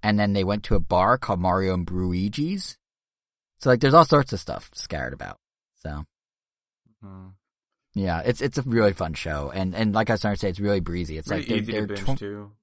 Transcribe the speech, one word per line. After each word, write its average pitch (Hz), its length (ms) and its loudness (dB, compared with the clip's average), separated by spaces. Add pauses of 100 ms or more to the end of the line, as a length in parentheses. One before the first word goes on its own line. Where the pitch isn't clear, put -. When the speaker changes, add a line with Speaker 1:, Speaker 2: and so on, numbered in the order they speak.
Speaker 1:
And 107 160 2
then 104 140 2
they 101 120 2
went 104 200 -2
to - 100 2
a - 60 8
bar 95 380 4
called 95 220 -2
Mario 92 340 2
and 90 100 -2
Bruigi's. 95 920 -4 (800)
So, - 100 0
like, 123 120 6
there's 135 120 4
all 160 140 10
sorts 143 260 4
of 101 80 -6
stuff - 320 -10
scattered 65 400 -8
about. 50 260 -14 (360)
So, 76 320 -10 (1000)
Speaker 2:
Mm-hmm. 95 240 -18 (680)
Speaker 1:
yeah, 90 300 -2
it's, 123 160 -2
it's 139 180 -2
a 135 40 -2
really 113 300 4
fun 80 220 -4
show. 73 400 -6
And, 92 200 -2
and 107 200 0
like 113 160 2
I 113 60 2
started 104 200 -2
to - 40 -6
say, 101 100 -2
it's 92 100 -8
really 101 200 0
breezy. 82 380 -6
It's 78 100 -12
Speaker 2:
Really 95 140 -4
Speaker 1:
like - 60 -10
they're, 113 100 0
Speaker 2:
easy 107 140 -4
to 107 140 -2
Speaker 1:
they're 101 100 -8
Speaker 2:
binge, 98 200 0
Speaker 1:
tw- - 20 -4
Speaker 2:
too. 104 340 -10 (100)